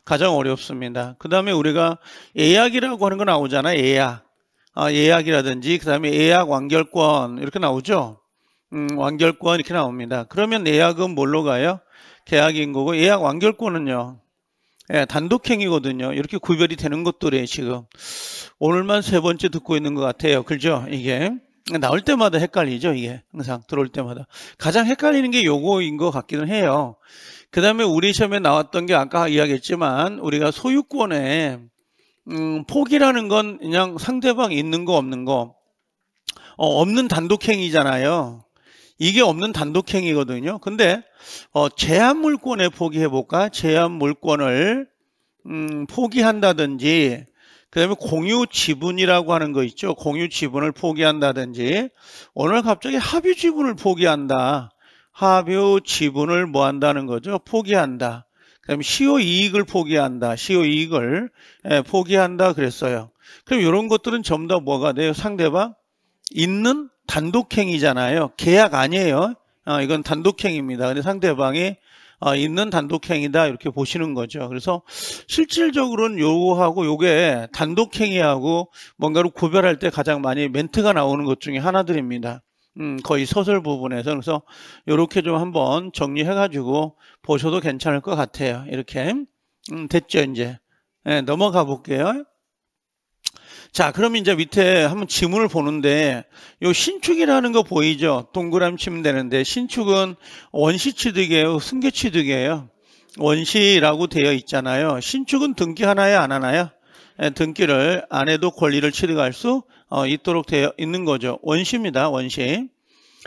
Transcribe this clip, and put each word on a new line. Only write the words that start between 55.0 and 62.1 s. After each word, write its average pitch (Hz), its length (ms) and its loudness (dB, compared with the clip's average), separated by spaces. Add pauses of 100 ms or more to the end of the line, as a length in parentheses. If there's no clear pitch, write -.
합유 190 720 2
지분을 151 640 0
뭐 139 180 2
한다는 139 400 0
거죠? 127 400 -4
포기한다. 135 800 -2 (360)
그다음에 147 220 -6
시효 277 360 2
이익을 190 440 2
포기한다. 135 720 0
시효 175 300 2
이익을, 156 640 0 (420)
예, 147 120 4
포기한다 185 720 2